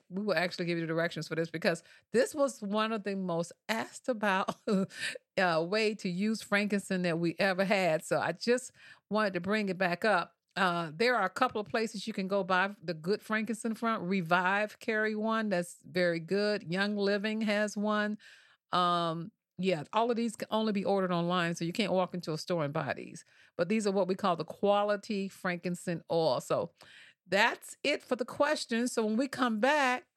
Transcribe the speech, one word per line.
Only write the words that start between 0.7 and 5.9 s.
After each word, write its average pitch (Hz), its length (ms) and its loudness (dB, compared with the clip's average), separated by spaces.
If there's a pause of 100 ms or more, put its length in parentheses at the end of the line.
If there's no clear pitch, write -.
you 165 60 -2
the 160 80 -4
directions 165 360 -2
for 160 80 -6
this 165 120 0
because 165 360 -2 (280)
this 233 220 2
was 277 260 0
one 214 320 -2
of 214 120 -4
the 202 100 -4
most 180 380 -2 (160)
asked - 400 -6
about, 208 480 0 (100)
<laughs> - 720 -2
uh, 170 300 4
way 214 260 2